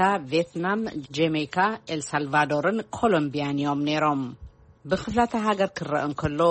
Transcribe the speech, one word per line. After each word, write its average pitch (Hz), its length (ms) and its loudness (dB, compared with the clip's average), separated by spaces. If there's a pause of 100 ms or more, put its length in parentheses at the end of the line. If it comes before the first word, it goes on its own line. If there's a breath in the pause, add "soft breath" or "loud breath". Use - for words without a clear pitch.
(220)
ቪየትናም፣ 170 600 -2 (300)
ጀሜይካ፣ 156 460 0 (300)
ኤልሳልቫዶርን 147 920 0 (100)
ኮሎምቢያን 143 720 0
እዮም 143 240 0
ነይሮም። 151 380 2 (640)
ብኽፍላተ 220 540 0
ሃገር 202 300 2
ክረአ 147 340 -2
እንከሎ 147 480 -2